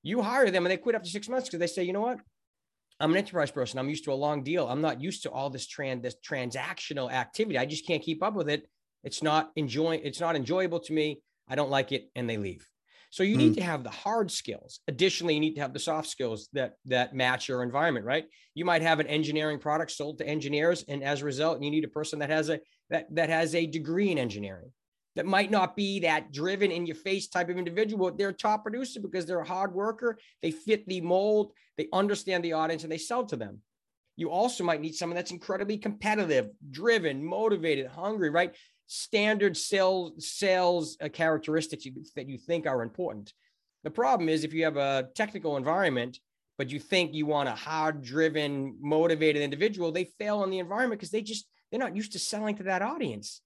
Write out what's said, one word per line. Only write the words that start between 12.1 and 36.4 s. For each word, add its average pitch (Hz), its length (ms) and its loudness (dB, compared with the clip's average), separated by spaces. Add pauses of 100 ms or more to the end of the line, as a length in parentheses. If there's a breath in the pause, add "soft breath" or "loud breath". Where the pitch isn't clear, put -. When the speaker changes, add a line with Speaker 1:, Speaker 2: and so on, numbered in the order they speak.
Speaker 1:
and 120 160 -2
they 113 80 0
leave. 98 300 -6 (420 soft breath)
So - 140 -2
you 208 140 4
need 320 160 8
Speaker 2:
Hmm. - 0 -
Speaker 1:
to 226 100 0
have 151 220 -2
the 110 40 -8
hard 208 400 -2
skills. - 600 -10
Additionally, 170 440 2
you 151 60 4
need 156 160 2
to 147 60 -4
have 135 100 -4
the 135 80 -8
soft 156 300 -2
skills 113 420 -4
that, 131 240 -4 (100)
that 127 300 2
match 127 320 2
your 123 160 -2
environment, 123 420 0
right? 151 220 -2 (260 soft breath)
You 165 120 -6
might 170 160 4
have 160 180 4
an 147 80 0
engineering 151 520 0
product 156 320 -2
sold 147 260 -8
to - 100 -6
engineers, 147 560 2
and 143 180 -6
as 139 200 -2
a 147 40 -6
result, 143 380 0
you 147 80 -2
need 156 140 2
a - 40 -12 (100)
person 151 200 -4
that 143 100 -2
has 156 200 2
a, 165 100 0 (300 soft breath)
that, 156 260 -2
that 160 140 2
has 165 260 2
a 170 100 2
degree 165 460 0
in 156 60 2
engineering. 101 540 -4 (440)
That 160 100 -2
might 196 240 2
not 196 260 2
be 196 260 -2
that 156 300 0
driven 185 400 0
in 175 140 -2
your 160 100 -6
face 190 320 -4
type 175 220 0
of 180 80 -2
individual, 185 540 0
but 156 60 -10
they're 196 120 0
a 190 40 -4
top 214 280 0
producer 240 400 -6
because 175 240 -4
they're 175 140 -2
a 156 60 -4
hard 185 280 -2
worker. 220 460 -2 (240 soft breath)
They 165 80 0
fit 208 360 0
the 180 140 -4
mold. 202 500 4 (260 soft breath)
They 156 140 -4
understand 196 520 0
the 165 100 0
audience 160 300 0
and 156 80 -8
they 160 80 -4
sell 240 260 -4
to 185 100 -4
them. 104 280 -10 (540)
You 160 120 -2
also 185 340 0
might 160 180 0
need 160 140 -6
someone 170 200 -4
that's 175 160 -4
incredibly 196 480 -4
competitive, 208 720 0 (180)